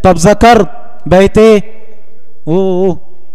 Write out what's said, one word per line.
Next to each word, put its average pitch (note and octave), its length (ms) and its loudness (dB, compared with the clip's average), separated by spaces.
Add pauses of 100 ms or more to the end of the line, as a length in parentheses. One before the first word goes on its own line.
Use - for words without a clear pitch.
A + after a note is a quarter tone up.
طب F#3 140 2
ذكرت G#3 520 4 (380)
بقيت F#3+ 320 2
ايه؟ G#3+ 240 4 (880)
أوه، F#3 380 0
أوه. E3+ 120 -2 (360)